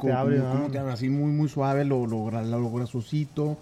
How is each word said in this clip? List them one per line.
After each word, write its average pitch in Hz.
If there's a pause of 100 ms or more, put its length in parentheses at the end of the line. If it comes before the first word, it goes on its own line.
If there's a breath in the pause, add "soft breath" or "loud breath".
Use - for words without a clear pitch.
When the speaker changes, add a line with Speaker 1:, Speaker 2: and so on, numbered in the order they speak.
Speaker 1:
te 131
abre, 139
Speaker 2:
cómo, 131
cómo 131
Speaker 1:
¿verdad? 139
Speaker 2:
te 139
abre, 135
así 123
muy, 143
muy 147
suave, 139
lo, 131
lo 110
gra-, 113
lo 117
grasosito. 143